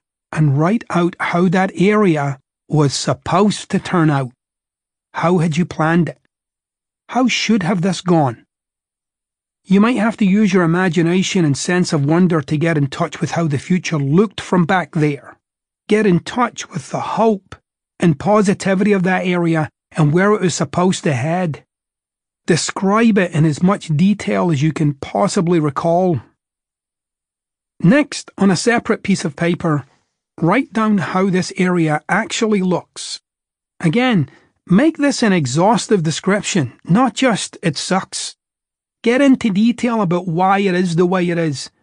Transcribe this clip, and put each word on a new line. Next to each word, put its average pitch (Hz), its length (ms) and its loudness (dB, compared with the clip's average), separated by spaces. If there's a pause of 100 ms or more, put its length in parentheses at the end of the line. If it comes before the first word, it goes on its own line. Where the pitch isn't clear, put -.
(320)
and 147 260 2
write 180 320 0
out 175 300 0
how 175 300 0
that 190 260 0
area 170 640 0 (280)
was 147 260 2
supposed - 760 -2
to 190 100 -2
turn 165 300 0
out. 139 220 -2 (840)
How 180 240 0
had 156 200 0
you 180 80 0
planned 160 440 0
it? - 100 -16 (880)
How 254 180 0
should 214 360 -2
have 175 180 -2
this 185 200 -2
gone? 151 440 0 (1160)
You 190 160 2
might 233 180 2
have 214 200 -2
to 220 80 0
use 196 280 2
your 190 100 4
imagination 175 840 0
and 139 120 0
sense 180 360 -2
of 143 120 0
wonder 165 360 2
to 156 160 -4
get 165 200 0
in 143 100 0
touch - 340 -6
with 151 100 -4
how 165 160 -2
the 143 100 -2
future 170 400 -4
looked 147 440 0
from 175 240 0
back 180 280 -2
there. 147 440 -4 (500)
Get 214 180 2
in 175 140 2
touch - 500 -6
with - 200 -12
the 139 120 -8
hope 214 540 -2 (440)
and 160 180 2
positivity 196 760 0
of 190 100 0
that 185 220 -2
area 170 440 0 (220)
and 147 220 2
where 196 200 4
it 196 80 -2
was 185 140 0
supposed 175 480 -2
to 160 100 -2
head. 160 520 -4 (840)
Describe 202 680 2
it 180 140 0
in 151 140 2
as 151 160 0
much 180 340 0
detail 196 540 0
as 143 140 0
you 156 80 2
can 147 240 -2
possibly 180 640 -2
recall. 165 600 0 (1600)
Next, - 540 2
on 196 120 4
a 180 60 2
separate 226 480 -2
piece 190 220 -2
of 156 100 -6
paper, 170 500 -2 (540)
write 202 340 0
down 214 260 0
how 185 300 -2
this 180 280 -2
area 170 520 0
actually 208 520 0
looks. - 600 -6 (580)
Again, 202 500 0 (360)
make 302 320 2
this 285 240 0
an 214 120 4
exhaustive 180 680 2
description, 165 720 -2 (100)
not 233 300 2
just, - 480 -2
"It - 160 -2
sucks." - 580 -6 (680)
Get 240 180 2
into 269 280 4
detail 226 520 0
about 180 260 -2
why 190 320 0
it 196 160 0
is 180 200 0
the 180 120 4
way 180 220 0
it 170 80 -2
is 160 340 -4 (120)